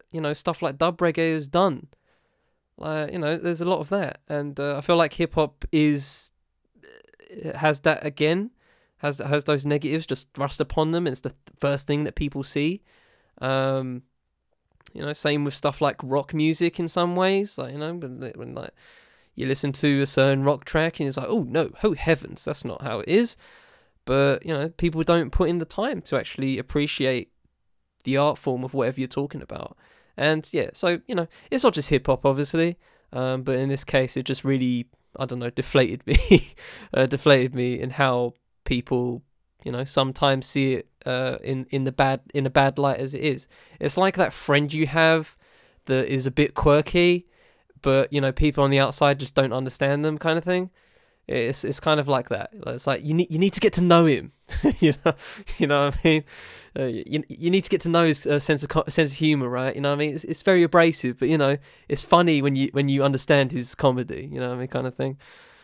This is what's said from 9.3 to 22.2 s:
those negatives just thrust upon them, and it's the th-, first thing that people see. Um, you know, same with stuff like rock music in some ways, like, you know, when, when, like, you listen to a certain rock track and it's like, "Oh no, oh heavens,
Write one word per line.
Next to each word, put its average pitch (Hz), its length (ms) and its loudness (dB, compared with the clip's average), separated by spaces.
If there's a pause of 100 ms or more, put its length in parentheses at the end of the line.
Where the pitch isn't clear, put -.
those 143 220 0
negatives 147 400 -2
just - 280 -8
thrust 139 260 -6
upon 160 320 0
them, 170 160 0
and 135 40 -2
it's 131 100 -10
the 117 80 -8
th-, - 100 -16 (200)
first 143 280 -2
thing 147 160 0
that - 120 -6
people 139 280 -6
see. 156 380 -2 (600)
Um, 131 640 -2 (880)
you - 80 -12
know, 147 120 -6
same 147 300 0
with 139 100 -4
stuff - 280 -4
like 139 220 0
rock 135 300 -2
music 160 460 0
in 170 80 -2
some 175 280 -2
ways, 196 420 0
like, 131 160 -10
you 147 60 -12
know, 156 140 -8
when, 127 420 -12
when, 120 200 -14
like, - 160 -12 (640)
you 135 100 -6
listen 139 260 -2
to 139 300 2
a 139 60 0
certain 135 360 2
rock 143 220 0
track 165 340 -2
and 147 80 -2
it's 135 100 -4
like, 131 120 -8
"Oh 208 180 -2
no, 139 220 -2 (140)
oh 208 100 2
heavens, - 520 -2